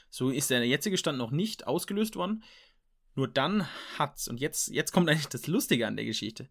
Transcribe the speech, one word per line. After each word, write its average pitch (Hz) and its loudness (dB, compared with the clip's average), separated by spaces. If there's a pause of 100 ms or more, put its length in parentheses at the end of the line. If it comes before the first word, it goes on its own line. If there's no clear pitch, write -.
so 127 0
ist 135 0
der 120 4
jetzige 147 2
Stand 147 0
noch 117 -4
nicht 202 -2
ausgelöst 202 0
worden. 196 -2 (720)
Nur 135 2
dann 160 2 (300)
hat's, - -2
und 117 -6
jetzt, - -2
jetzt - -2
kommt 175 6
eigentlich 151 2
das - -8
Lustige 143 2
an 104 -4
der 113 -4
Geschichte, 107 -6